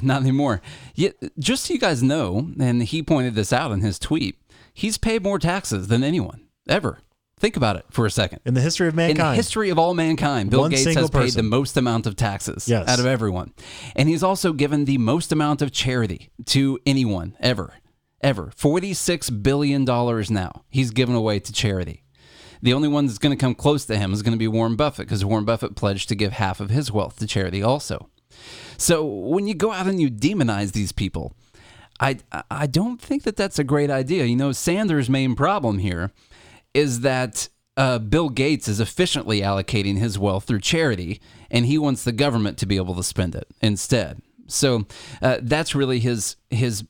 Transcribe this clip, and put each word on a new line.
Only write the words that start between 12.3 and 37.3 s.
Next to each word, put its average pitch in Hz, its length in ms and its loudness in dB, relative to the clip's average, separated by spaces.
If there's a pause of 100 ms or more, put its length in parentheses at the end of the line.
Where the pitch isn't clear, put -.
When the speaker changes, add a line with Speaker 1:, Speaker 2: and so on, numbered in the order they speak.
Speaker 2:
Yes. 110 180 2
Speaker 1:
out 123 120 4
of 123 60 2
everyone. 107 480 -2 (420)
And 139 120 4
he's 160 160 2
also 185 300 2
given 143 320 2
the 135 120 2
most 127 360 2
amount 151 280 2
of 139 120 -2
charity 120 560 -2 (180)
to 135 380 2
anyone 107 560 0
ever. 110 320 -2 (480)
Ever. 107 340 0
Forty-six 175 720 0
billion 139 560 2
dollars 120 460 0
now 95 380 -4
he's 131 220 0
given 123 220 2
away 110 280 2
to - 120 -14
charity. 95 500 -2 (580)
The 123 120 4
only 147 140 2
one 147 180 2
that's 113 140 -4
gonna 143 160 2
come 127 180 0
close 147 320 0
to 110 120 -2
him 98 160 0
is 104 100 -2
gonna 113 140 0
be 113 100 0
Warren 113 300 0
Buffett, 147 320 -2
'cause 101 160 -2
Warren 107 200 2
Buffett 107 300 -2
pledged 98 340 -2
to 117 60 0
give 101 160 -2
half 95 300 -2
of 95 80 -8
his 131 220 0
wealth 104 280 -2
to 107 80 -6
charity 95 340 -2
also. 127 460 -2 (720)
So 160 280 2
when 131 400 -2
you 214 80 -2
go 190 200 -2
out 185 140 -2
and 190 140 0
you 147 80 2
demonize 113 640 0
these 104 220 -4
people, - 400 -6 (640)
I, 135 180 -2 (320)
I 147 160 -4
don't 208 340 0
think 285 240 -4
that 220 120 -4
that's 196 240 -4
a 147 40 2
great 147 280 2
idea. 139 340 0
You 120 120 2
know, 139 160 0
Sanders' 170 560 0
main 131 260 2
problem 139 440 0
here 90 320 -2 (600)
is 135 280 0
that, 127 460 0 (300)